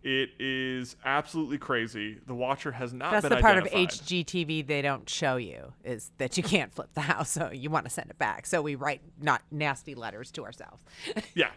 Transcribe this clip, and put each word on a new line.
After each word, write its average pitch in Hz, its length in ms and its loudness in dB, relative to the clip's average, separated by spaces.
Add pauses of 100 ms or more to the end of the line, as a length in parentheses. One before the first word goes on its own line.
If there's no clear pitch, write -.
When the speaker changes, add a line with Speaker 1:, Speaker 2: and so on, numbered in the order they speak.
Speaker 1:
It 131 320 0
is 131 680 -4
absolutely 147 520 0
crazy. 113 720 -2
The 127 80 -6
Watcher 131 380 -2
has 123 200 -6
not 131 200 -2
Speaker 2:
That's 208 100 4
Speaker 1:
been - 140 4
Speaker 2:
the - 40 6
part 214 160 10
of 190 80 6
Speaker 1:
identified. 190 360 2
Speaker 2:
H - 40 -14
G 175 200 0
T 175 180 -2
V 156 180 -2
they 143 200 0
don't 139 280 -2
show 135 280 2
you, 69 340 -8 (140)
is 113 320 -6
that 127 180 -2
you 180 80 2
can't 165 300 2
flip - 200 -8
the 156 80 -2
house, 147 280 0
so 135 220 0
you 135 180 -4
wanna 151 200 2
send - 200 -6
it - 80 -16
back. - 280 0
So 165 160 2
we 147 140 -2
write 135 260 -2 (200)
not 143 280 4
nasty 147 460 -2
letters 113 360 -10
to 139 120 -10
ourselves. - 400 -16 (260)
<laughs> - 260 -6
Speaker 1:
Yeah. 151 220 2